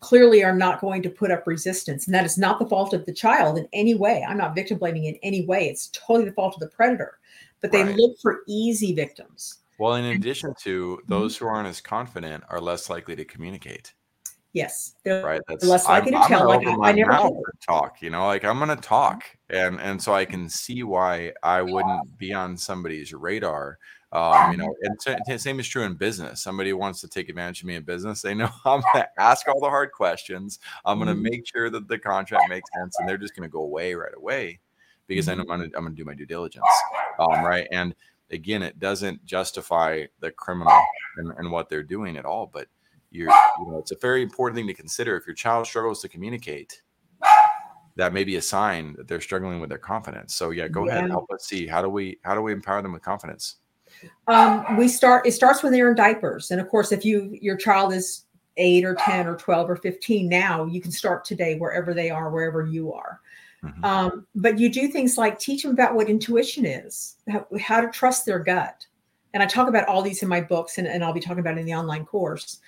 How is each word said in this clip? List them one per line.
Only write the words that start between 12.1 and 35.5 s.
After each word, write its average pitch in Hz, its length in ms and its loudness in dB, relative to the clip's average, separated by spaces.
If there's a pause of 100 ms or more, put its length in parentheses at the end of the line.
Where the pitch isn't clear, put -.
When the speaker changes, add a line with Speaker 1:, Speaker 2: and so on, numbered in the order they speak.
Speaker 2:
are 87 120 -6
less 85 280 -6
likely 85 280 -10
to 78 80 -12
communicate. - 680 -16 (600)
Speaker 1:
Yes. - 500 -8
They're 190 220 -2
Speaker 2:
Right, 156 240 -4
that's, 160 160 -4
Speaker 1:
less 180 200 4
Speaker 2:
I'm, 175 100 6
Speaker 1:
likely 208 160 2
to 262 80 0
Speaker 2:
I'm - 100 6
Speaker 1:
tell, 196 100 6
Speaker 2:
gonna 185 120 6
Speaker 1:
like, 120 100 6
Speaker 2:
open - 120 0
Speaker 1:
"I, 220 40 -2
Speaker 2:
my 208 120 4
Speaker 1:
I - 40 6
never 214 180 4
Speaker 2:
mouth 143 120 6
Speaker 1:
told." - 280 -2
Speaker 2:
and - 100 -20
talk, 76 400 -2
you 82 80 -8
know, 87 160 -2
like, 101 200 0
I'm 113 140 0
gonna 151 180 -2
talk, 127 480 0 (240)
and, 92 320 -2
and 95 200 -6
so 104 120 0
I 95 100 2
can 92 240 -8
see 123 360 -10
why 90 500 -2 (100)
I 90 180 2
wouldn't - 560 -4
be 95 140 -10
on 92 240 -6
somebody's 82 580 -10
radar, 78 640 -8 (360)
um, 82 80 0 (320)
you 87 40 -4
Speaker 1:
Mm-hmm. 85 40 -4
Speaker 2:
know, 80 220 -6
and 104 180 -4
sa-, 131 160 -2 (100)
sa-, 127 80 -4
same 135 240 -6
is 117 80 -6
true 127 160 -2
in 95 120 -4
business. 85 460 -6
Somebody 95 300 -4
wants 95 300 -4
to 90 80 -18
take 90 180 -8
advantage 87 320 -10
of 87 80 -14
me 87 80 -8
in 82 80 -12
business, 90 380 -8
they 101 120 -6
know 113 240 -2
<laughs> - 60 -20
I'm 135 180 4 (120)
gonna - 240 4
ask 117 320 4
all 139 100 2
the 143 100 0
hard 143 220 0
questions, 92 680 -4 (260)
I'm 104 120 0
gonna 107 140 -2
Speaker 1:
Mm-hmm. 104 120 -2
Speaker 2:
make 120 220 -4
sure 117 240 -4
that 104 200 -10
the 113 100 -4
contract 98 480 0
makes 90 260 -8
sense, 90 260 -10
and 90 100 -4
they're 95 80 -4
just 101 180 -12
gonna 85 140 -12
go 78 140 -8
away 80 320 -6
right 82 200 -12
away 95 460 -8 (460)
because 87 200 -2
I 90 60 -4
Speaker 1:
Mm-hmm. 90 60 -8
Speaker 2:
know 87 140 -8